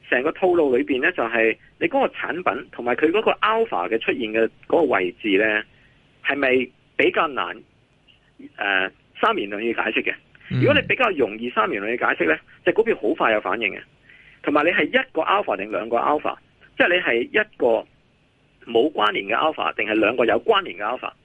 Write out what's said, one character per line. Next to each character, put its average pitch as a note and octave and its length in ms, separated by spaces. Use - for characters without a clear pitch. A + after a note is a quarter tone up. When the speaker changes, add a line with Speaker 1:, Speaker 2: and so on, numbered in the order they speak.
Speaker 1:
成 B2+ 120
個 D#3+ 100
套 F#3 160
路 D3+ 280
裏 C#3+ 80
邊 C3 180
呢， E3+ 100
就 C#3 100
係 A2+ 340
你 E3+ 100
嗰 C4 180
個 - 80
產 - 180
品 C#3+ 380
同 A#2 140
埋 B2 120
佢 D#3 140
嗰 G#3+ 120
個 G#3+ 100
alpha G#3+ 560
嘅 A2+ 100
出 - 140
現 A2+ 200
嘅 A2+ 120
嗰 E3 140
個 - 20
位 G2 280
置 G2+ 160
呢， G#2+ 240
係 C#3 140
咪 C3 340
比 D#3+ 120
較 F3+ 180
難， F#2 280
呃， F#2+ 340
三 A3 200
言 G2+ 100
兩 G#2 140
語 A#2 120
解 G2 180
釋 C3 120
嘅？ F#2 100
Speaker 2:
嗯。 A2+ 100
Speaker 1:
如 D3 60
果 C#4+ 80
你 C#4 120
比 G3+ 80
較 A#3+ 180
容 A2 260
易 A#2+ 100
三 G#3+ 220
言 G2+ 120
兩 A#2 140
語 A#2 180
解 F3 100
釋 D#3+ 40
呢， D#3 80
隻 F3 60
股 G#3+ 100
票 A3+ 180
好 - 140
快 A#2+ 180
有 G#2+ 80
反 F#2+ 180
應 G2+ 140
嘅。 G2 60
同 C#3+ 100
埋 D3 120
你 E3+ 60
係 F3 140
一 C4 280
個 D#3+ 100
alpha F3 340
定 G2+ 140
兩 G#2 180
個 A#2 80
alpha， C3+ 400
即 C4 80
係 G#3 100
你 F3+ 60
係 B2 220
一 G#3 240
個 C3+ 100
冇 A#2+ 220
關 G#2 200
聯 G2 140
嘅 G#2+ 80
alpha B2+ 400
定 G#2+ 120
係 G#2+ 80
兩 A2 220
個 B2 80
有 A2 200
關 G3 180
聯 F#2+ 160
嘅 G2+ 40
alpha A2 280